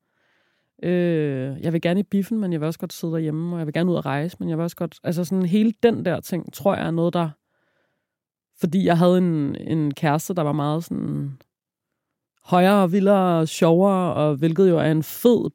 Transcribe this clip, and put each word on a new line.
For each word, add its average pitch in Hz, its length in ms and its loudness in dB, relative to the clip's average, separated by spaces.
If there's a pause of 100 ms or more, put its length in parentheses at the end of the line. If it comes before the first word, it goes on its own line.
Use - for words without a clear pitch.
(840)
Øh, 151 800 -2
jeg 165 100 -2
vil 165 80 -2
gerne 180 200 0
i - 20 0
biffen, 202 380 -4
men 185 120 -4
jeg 160 80 -4
vil 151 60 -4
også 165 120 -6
godt 180 140 -10
sidde 165 200 -8
derhjemme, 160 420 -4
og 170 40 -6
jeg 160 80 -6
vil 156 80 -6
gerne 175 160 2
ud 170 60 0
og 147 100 -6
rejse, 143 340 -4
men 175 80 -6
jeg 160 100 -4
vil 165 60 -2
også 170 120 -8
godt, 170 280 -8
altså 170 200 -2
sådan 185 200 -2
hele 214 280 2 (100)
den 233 220 2
der 165 160 -2
ting, - 320 -8
tror - 220 0
jeg - 120 -4
er 160 40 -2
noget, 165 240 0
der 170 160 -2 (1300)
fordi 180 240 0
jeg 170 140 4
havde 180 200 6
en, 160 380 0
en 151 380 -2
kæreste, 165 400 -2
der 175 80 -2
var 147 100 0
meget 151 320 -2
sådan 143 540 -8 (1080)
højere, 185 460 4
vildere, 185 560 2
sjovere, 180 680 2
og 151 220 0
hvilket 165 340 2
jo 165 80 4
er 147 120 2
en 160 120 2
fed, - 520 0